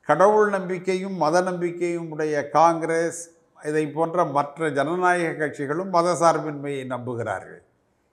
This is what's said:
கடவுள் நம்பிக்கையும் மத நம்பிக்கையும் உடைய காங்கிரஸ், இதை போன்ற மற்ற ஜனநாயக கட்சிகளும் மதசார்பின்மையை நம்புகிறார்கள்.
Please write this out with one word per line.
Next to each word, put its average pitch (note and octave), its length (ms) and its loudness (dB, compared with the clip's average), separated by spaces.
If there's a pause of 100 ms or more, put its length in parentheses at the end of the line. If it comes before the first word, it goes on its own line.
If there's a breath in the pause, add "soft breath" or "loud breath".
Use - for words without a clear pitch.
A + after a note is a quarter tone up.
கடவுள் G#3 480 6
நம்பிக்கையும் F#3 640 -4
மத E3 260 2
நம்பிக்கையும் F3 720 -4
உடைய D3+ 380 -4
காங்கிரஸ், E3 720 2 (420)
இதை D3+ 280 -2
போன்ற E3 340 0
மற்ற D#3 440 -2
ஜனநாயக D#3+ 760 0
கட்சிகளும் D3+ 480 -4
மதசார்பின்மையை D3+ 920 2
நம்புகிறார்கள். A2+ 760 -6 (520)